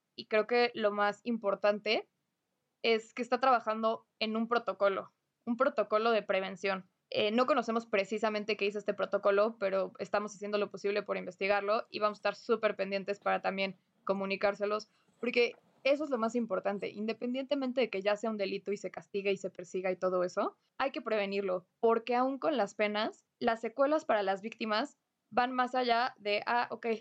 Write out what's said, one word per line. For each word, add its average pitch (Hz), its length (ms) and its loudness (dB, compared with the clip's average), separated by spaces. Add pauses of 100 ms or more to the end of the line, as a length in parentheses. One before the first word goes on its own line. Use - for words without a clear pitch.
(160)
y - 100 -16
creo 214 200 2
que 240 280 4
lo 214 160 2
más 208 340 0
importante, 214 840 0 (760)
es 226 300 0
que 254 80 -6
está 240 180 -2
trabajando 226 640 2 (140)
en 220 160 -2
un 226 100 0
protocolo, 202 640 0 (360)
un 233 100 -2
protocolo 233 540 2
de 214 120 4
prevención. 190 640 -2 (220)
Eh, 214 220 0
no 247 160 4
conocemos 233 400 0
precisamente 214 720 0
qué 202 100 -2
dice 208 120 -2
este 202 140 -4
protocolo, 202 640 2
pero 190 400 -2
estamos 208 360 -4
haciendo 208 240 -4
lo 202 120 -2
posible 202 320 -2
por 196 140 -4
investigarlo 202 760 -2
y 214 80 -8
vamos 208 200 -2
a - 20 -20
estar 202 160 -2
súper 220 400 0
pendientes 196 440 -4
para 190 200 0
también 190 380 -4 (260)
comunicárselos, 202 840 -2 (280)
porque 240 360 0 (280)
eso 285 220 2
es 285 60 -6
lo 247 80 0
más 226 160 0
importante. 202 560 -2
Independientemente 254 880 -4
de 226 100 2
que 190 120 -6
ya 202 140 2
sea 226 120 -4
un 220 80 -4
delito 196 340 -4
y 202 60 -2
se 185 140 -8
castigue 196 420 -4
y 190 60 -2
se 190 100 -6
persiga 185 420 -6
y 185 60 0
todo 185 260 0
eso, 202 320 -2 (220)
hay 269 140 -2
que 302 100 -6
prevenirlo, 202 640 -2 (140)
porque 226 340 4
aún 262 240 0
con 294 200 0
las 202 160 0
penas, 214 500 -2 (140)
las 233 240 0
secuelas 277 420 2
para 214 180 2
las 190 200 0
víctimas 220 560 -4 (320)
van 247 220 0
más 254 220 0
allá 247 440 2
de, 208 260 0
"Ah, 240 260 0
ok, 233 160 -8 (140)